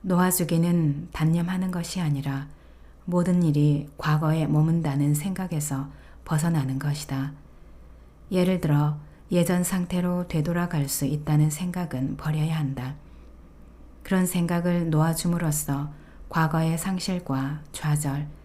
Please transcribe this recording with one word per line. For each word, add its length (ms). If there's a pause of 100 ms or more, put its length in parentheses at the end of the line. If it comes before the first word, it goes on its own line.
놓아주기는 1120
단념하는 560
것이 320
아니라 460 (580)
모든 380
일이 440 (120)
과거에 480
머문다는 680
생각에서 760 (340)
벗어나는 560
것이다. 540 (960)
예를 280
들어 380 (340)
예전 320
상태로 640
되돌아갈 600
수 180
있다는 440
생각은 680
버려야 400
한다. 380 (1080)
그런 220
생각을 640
놓아줌으로써 1000 (380)
과거의 480
상실과 840 (100)
좌절 560 (180)